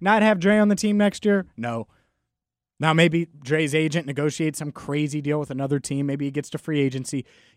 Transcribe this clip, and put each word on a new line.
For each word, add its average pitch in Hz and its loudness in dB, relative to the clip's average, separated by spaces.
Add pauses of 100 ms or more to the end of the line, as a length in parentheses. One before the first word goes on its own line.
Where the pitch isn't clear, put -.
not 208 4
have 214 4
Dre 196 4
on 208 4
the 208 2
team 208 0
next 208 0
year? 202 2 (100)
No. 113 -6 (920)
Now, 156 2
maybe 165 4 (160)
Dre's 147 0
agent 156 0
negotiates 143 -2
some 147 -8
crazy 147 -4
deal 147 -2
with 143 -8
another 139 -2
team. 139 -4
Maybe 139 -4
he 139 -6
gets 143 -6
to - -8
free 151 -4
agency. 131 -4 (300)